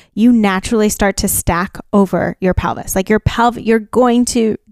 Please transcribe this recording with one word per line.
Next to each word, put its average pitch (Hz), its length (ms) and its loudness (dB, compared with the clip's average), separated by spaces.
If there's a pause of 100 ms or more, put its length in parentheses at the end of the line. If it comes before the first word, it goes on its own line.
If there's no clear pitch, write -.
(140)
you 226 180 4
naturally 214 560 0
start 202 280 0
to - 100 -2
stack 180 500 -4 (160)
over 185 480 0
your 180 140 0
pelvis. - 400 -4
Like, 190 140 -2
your 220 100 2
pelv-, 233 480 -2
you're 226 140 2
going 240 460 2
to 226 300 -2 (160)